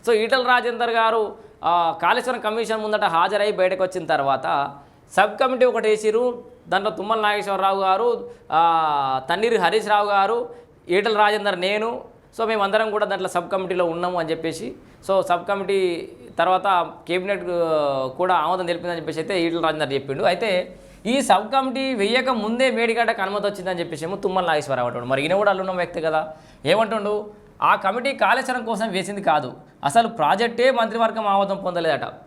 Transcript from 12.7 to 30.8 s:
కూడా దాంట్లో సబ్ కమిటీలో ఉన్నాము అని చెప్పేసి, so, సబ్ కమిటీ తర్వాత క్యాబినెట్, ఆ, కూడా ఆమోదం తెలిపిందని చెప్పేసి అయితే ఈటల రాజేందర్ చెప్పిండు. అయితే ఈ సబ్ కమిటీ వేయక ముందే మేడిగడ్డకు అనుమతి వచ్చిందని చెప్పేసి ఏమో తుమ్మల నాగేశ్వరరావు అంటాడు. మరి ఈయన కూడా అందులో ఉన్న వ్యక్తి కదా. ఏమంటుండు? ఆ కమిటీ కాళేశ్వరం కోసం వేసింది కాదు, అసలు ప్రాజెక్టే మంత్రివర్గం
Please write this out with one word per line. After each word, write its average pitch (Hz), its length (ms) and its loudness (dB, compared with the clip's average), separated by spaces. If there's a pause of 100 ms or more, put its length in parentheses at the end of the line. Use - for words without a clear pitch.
కూడా 208 140 0
దాంట్లో 185 240 -4
సబ్ 175 220 -4
కమిటీలో 185 340 0
ఉన్నాము 175 340 -2
అని 160 120 -4
చెప్పేసి, 165 440 -6 (360)
so, 190 100 4
సబ్ 180 240 0
కమిటీ 190 640 -2 (300)
తర్వాత 180 240 2 (440)
క్యాబినెట్, 185 420 -2
ఆ, 151 680 0
కూడా 180 180 2
ఆమోదం 175 300 0
తెలిపిందని 170 320 -4
చెప్పేసి 151 220 -6
అయితే 175 220 -2
ఈటల 170 180 0
రాజేందర్ 156 340 0
చెప్పిండు. 135 300 -4
అయితే 180 560 0 (260)
ఈ 262 160 2
సబ్ 214 300 2
కమిటీ 269 420 0
వేయక 233 360 2
ముందే 233 420 2
మేడిగడ్డకు 226 500 0
అనుమతి 202 260 -2
వచ్చిందని 185 320 -4
చెప్పేసి 160 260 -6
ఏమో 185 100 -4
తుమ్మల 185 300 -2
నాగేశ్వరరావు 135 420 0
అంటాడు. 120 180 -6
మరి 135 160 0
ఈయన 160 140 0
కూడా 202 160 4
అందులో 190 180 -2
ఉన్న 185 80 -4
వ్యక్తి 175 240 -4
కదా. 156 320 -2 (320)
ఏమంటుండు? 208 680 0 (300)
ఆ 170 140 4
కమిటీ 220 380 -2
కాళేశ్వరం 233 520 0
కోసం 220 240 -4
వేసింది 190 320 -4
కాదు, 143 320 0 (300)
అసలు 226 240 2
ప్రాజెక్టే 226 640 0
మంత్రివర్గం 226 560 0